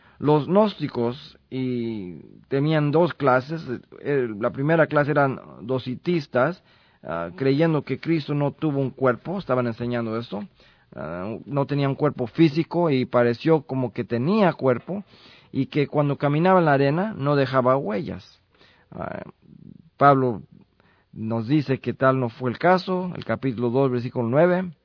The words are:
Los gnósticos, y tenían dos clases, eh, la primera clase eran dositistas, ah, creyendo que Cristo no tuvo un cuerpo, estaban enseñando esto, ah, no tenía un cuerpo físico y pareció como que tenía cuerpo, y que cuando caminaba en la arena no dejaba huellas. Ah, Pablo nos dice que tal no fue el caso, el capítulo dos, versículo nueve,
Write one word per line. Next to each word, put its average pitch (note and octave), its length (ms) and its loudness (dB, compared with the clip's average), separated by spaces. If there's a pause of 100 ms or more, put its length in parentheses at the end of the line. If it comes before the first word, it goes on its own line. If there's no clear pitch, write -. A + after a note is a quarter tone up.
(180)
Los D3 300 2
gnósticos, D3 920 -2 (100)
y A2+ 720 -6 (300)
tenían D3 420 2
dos D#3+ 240 2
clases, C#3 500 0 (360)
eh, C3 280 -2 (120)
la A#2 100 0
primera D3+ 380 2
clase D3 240 0
eran C#3 280 2 (220)
dositistas, C3 1000 -2 (400)
ah, E2+ 320 -6
creyendo C#3 480 2
que C3 160 -6
Cristo D3+ 340 -2
no C#3+ 160 0
tuvo C#3 300 -2
un C3+ 100 -2
cuerpo, C3 480 -2
estaban B2+ 300 -2
enseñando A#2 500 -4
esto, F#3+ 260 -8 (520)
ah, F2 400 -8 (100)
no C#3 200 -2
tenía C#3+ 220 -2
un C3+ 60 -2
cuerpo C#3 320 -2
físico D#3+ 640 2
y B2+ 160 0
pareció B2 560 2
como C3 300 -4
que A#2+ 100 -6
tenía D#3+ 500 0
cuerpo, C3 520 -2 (480)
y C3 140 -2
que D3 200 -2
cuando C#3+ 320 0
caminaba D#3+ 400 2
en E3+ 60 4
la D3+ 80 4
arena D3 440 2
no C#3+ 200 0
dejaba C3 400 2
huellas. C#3+ 680 -8 (480)
Ah, - 320 -10 (720)
Pablo C3 460 4 (680)
nos A2 340 -4
dice C3+ 320 0
que A#2+ 160 -6
tal C3 240 4
no B2 100 -2
fue B2+ 220 -6
el A2 80 -6
caso, F#3 560 0
el - 100 -12
capítulo A#2+ 460 -2
dos, C3+ 200 2
versículo B2 380 -4
nueve, F3 440 2 (120)